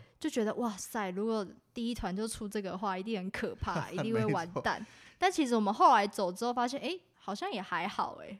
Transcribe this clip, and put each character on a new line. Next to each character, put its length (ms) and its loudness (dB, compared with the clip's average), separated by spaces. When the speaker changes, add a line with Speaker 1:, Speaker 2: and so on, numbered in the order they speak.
Speaker 1:
就 80 0
觉 160 0
得 100 0
，“哇 220 -2
塞， 340 -6
如 140 -2
果 200 0
第 180 -2
一 20 -2
团 220 -4
就 100 -2
出 220 -6
这 140 -4
个 100 -6
的 60 -6
话， 200 -2
一 60 -4
定 180 -2
很 80 -4
可 240 -4
怕， 380 -2
Speaker 2:
<laughs> 0 -
Speaker 1:
一 60 -6
定 160 0
会 140 2
完 220 0
蛋。” 160 0
Speaker 2:
没 60 -8
错。 60 -20
Speaker 1:
但 100 4
其 160 2
实 80 2
我 60 6
们 120 4
后 220 8
来 140 6
走 240 0
之 140 -4
后 80 0
发 120 2
现， 160 -2
哎， 160 -4
好 180 -6
像 160 -4
也 100 -4
还 260 -2
好 360 -4
哎。 160 -12